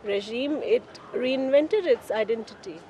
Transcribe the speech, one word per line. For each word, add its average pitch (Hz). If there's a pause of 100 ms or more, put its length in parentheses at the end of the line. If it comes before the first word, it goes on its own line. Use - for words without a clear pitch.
regime, 220
it 233 (300)
reinvented 269
its 254
identity. 214 (100)